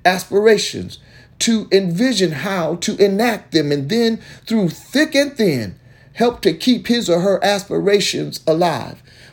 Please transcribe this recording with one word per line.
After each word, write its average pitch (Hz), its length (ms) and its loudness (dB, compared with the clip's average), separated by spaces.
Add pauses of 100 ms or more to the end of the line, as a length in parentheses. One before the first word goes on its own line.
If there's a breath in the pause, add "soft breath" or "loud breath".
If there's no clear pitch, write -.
aspirations, 190 960 0 (400 soft breath)
to 226 320 0
envision 190 640 0
how 170 440 -4
to 185 200 -6
enact 202 560 0
them, 151 200 0
and 143 180 -2
then 226 280 0 (280 loud breath)
through 214 220 0
thick - 460 -2
and 285 220 2
thin, 127 420 0 (360 soft breath)
help 240 260 0
to 175 120 2
keep 208 340 0
his 233 240 0
or 170 100 2
her 196 240 0
aspirations 185 1040 0
alive. 160 560 -2 (300 soft breath)